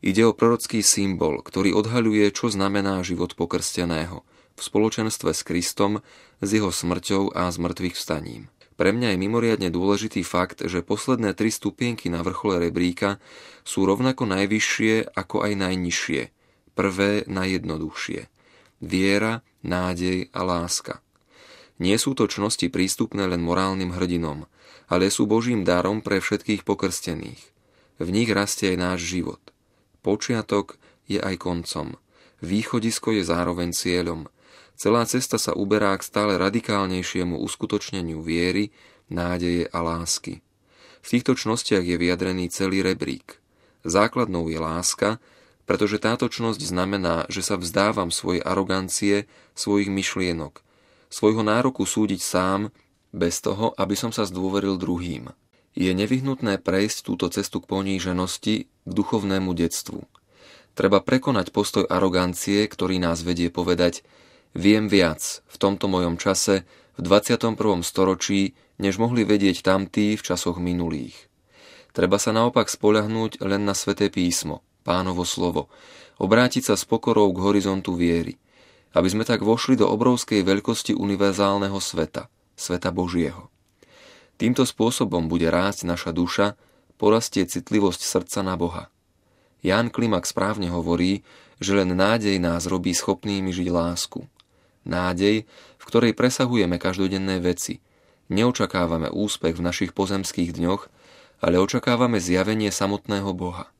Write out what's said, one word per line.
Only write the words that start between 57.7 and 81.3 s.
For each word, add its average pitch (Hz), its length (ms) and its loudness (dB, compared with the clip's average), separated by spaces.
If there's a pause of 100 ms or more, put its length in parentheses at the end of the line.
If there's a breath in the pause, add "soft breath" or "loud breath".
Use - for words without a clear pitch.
k - 240 -18
duchovnému 95 640 0
detstvu. - 540 -4 (640 soft breath)
Treba 98 300 4
prekonať 127 500 0
postoj 101 320 0
arogancie, 90 800 2
ktorý 95 400 -2
nás 82 240 -2
vedie 85 240 0
povedať: 87 560 0 (480 soft breath)
„Viem 107 320 4
viac 90 640 2
v - 80 -20
tomto 98 320 0
mojom 87 240 2
čase, 95 480 2 (320 soft breath)
v - 80 -18
dvadsiatom 107 560 2
prvom 101 240 2
storočí, 95 720 0 (240 soft breath)
než 98 160 0
mohli 117 320 2
vedieť 98 400 4
tamtí 98 480 2
v - 80 -10
časoch 87 400 -4
minulých.“ 85 640 -4 (640 loud breath)
Treba 95 320 2
sa 113 80 0
naopak 113 400 2
spoľahnúť 107 720 0
len 98 240 0
na 98 80 0
Sväté 101 320 0
písmo, 87 560 -2 (240)
Pánovo 90 400 0
slovo, 78 400 -2 (560 loud breath)
obrátiť 120 480 4
sa 104 80 4
s - 80 -8
pokorou 107 480 4
k 92 80 -4
horizontu 95 560 2
viery, 85 400 0 (520 soft breath)
aby 87 160 4
sme 107 160 0
tak 113 160 0
vošli 117 400 4
do 101 80 6
obrovskej 110 560 2
veľkosti 101 560 0
univerzálneho 98 800 2